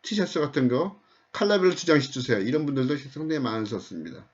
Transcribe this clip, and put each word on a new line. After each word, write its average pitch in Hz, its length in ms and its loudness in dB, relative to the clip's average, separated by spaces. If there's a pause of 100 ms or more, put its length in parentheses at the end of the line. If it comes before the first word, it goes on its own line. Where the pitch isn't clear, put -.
티셔츠 185 380 -2
같은 143 300 2
거 160 300 -2 (320)
컬러별로 190 440 4
두 - 100 -8
장씩 151 260 4
주세요. 123 280 0
이런 143 260 0
분들도 139 320 0 (120)
상당히 156 300 -4
많으셨습니다. 101 960 -6